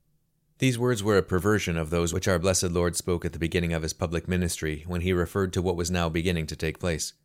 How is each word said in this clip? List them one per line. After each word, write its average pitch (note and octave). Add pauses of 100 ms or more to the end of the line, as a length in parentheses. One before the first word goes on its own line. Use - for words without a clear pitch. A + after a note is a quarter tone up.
(580)
These B2+
words A#2+
were G#2
a F#2
perversion F#2
of D#2
those E2+
which F2+
our F2+
blessed F#2
Lord F2
spoke F2
at E2
the D#2
beginning E2+
of D#2+
his D#2+
public E2
ministry, E2+
when F2+
he F#2
referred F2+
to F#2
what F2+
was E2+
now F2
beginning E2
to D#2
take D#2+
place. E2 (100)